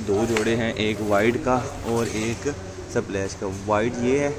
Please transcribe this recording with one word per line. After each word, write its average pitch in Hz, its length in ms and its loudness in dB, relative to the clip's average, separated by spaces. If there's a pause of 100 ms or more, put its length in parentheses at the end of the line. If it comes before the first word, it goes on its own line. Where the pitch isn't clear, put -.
दो 104 200 4
जोड़े 113 300 2
हैं, 113 200 0
एक 107 340 0
white 107 360 4
का 123 180 2 (260)
और 117 180 0
एक 113 460 -2 (400)
स्प्लैश 98 380 -2 (100)
का 104 60 -2 (200)
वाइट 107 260 2 (100)
ये 127 160 4
है, 143 200 0